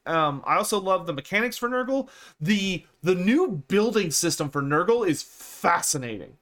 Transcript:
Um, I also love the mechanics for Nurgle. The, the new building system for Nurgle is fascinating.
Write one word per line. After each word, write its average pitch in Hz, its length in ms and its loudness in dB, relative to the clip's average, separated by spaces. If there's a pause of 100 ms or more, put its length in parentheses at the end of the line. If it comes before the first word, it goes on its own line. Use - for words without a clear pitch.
Um, 147 400 0
I 147 100 2
also 208 240 0
love 185 260 0
the 170 60 -4
mechanics 208 440 -2
for 240 120 -4
Nurgle. 254 400 -2 (320)
The, 190 440 0 (180)
the 180 120 2
new 202 540 2
building 208 420 2
system 156 400 0
for 143 120 -2
Nurgle 180 440 2
is 151 160 0
fascinating. 131 1200 -4